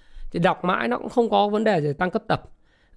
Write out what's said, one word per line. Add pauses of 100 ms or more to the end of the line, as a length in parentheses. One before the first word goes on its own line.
(320)
Thì
đọc
mãi
nó
cũng
không
có
vấn
đề
gì
tăng
cấp
tập. (480)